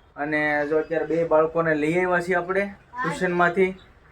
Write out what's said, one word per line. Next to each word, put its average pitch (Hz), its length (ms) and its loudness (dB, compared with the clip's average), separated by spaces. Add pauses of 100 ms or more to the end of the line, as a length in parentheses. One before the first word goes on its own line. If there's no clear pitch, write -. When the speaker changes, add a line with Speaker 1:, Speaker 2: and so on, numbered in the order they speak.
(160)
Speaker 1:
અને 151 240 -2 (280)
જો 156 100 2
અત્યારે 156 280 -4
બે 165 180 0
બાળકોને 160 500 2
લઈ 156 240 0
આવ્યા 180 220 2
છીએ 175 160 -2
આપણે 185 260 -2
Speaker 2:
હા. - 380 -10
Speaker 1:
ટ્યુશનમાંથી. 185 720 0 (400)